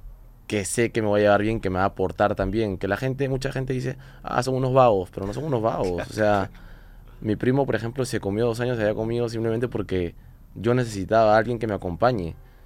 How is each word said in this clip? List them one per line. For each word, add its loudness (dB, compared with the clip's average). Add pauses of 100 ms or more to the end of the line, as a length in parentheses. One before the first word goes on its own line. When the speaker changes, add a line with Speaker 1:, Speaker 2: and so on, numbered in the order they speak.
(460)
Speaker 1:
que -2
sé 0
que -2
me 0
va 2
a 4
llevar 6
bien, 0
que -4
me 0
va 0
a 4
aportar 0
también. -2
Que -4
la 0
gente, -2
mucha -4
gente -4
dice, -6 (240)
"Ah, -2
son -2
unos 0
vagos", 6
pero -6
no -4
son -6
unos 0
vagos. -2
O -16
sea, 2 (360)
Speaker 2:
<laughs> -20
Speaker 1:
mi 0
primo, 2
por -2
ejemplo, -4
se -4
comió 0
dos -2
años -2
allá 2
conmigo -2
simplemente -2
porque -4 (400)
yo 0
necesitaba 2
a 6
alguien 0
que -6
me -2
acompañe. -2 (320)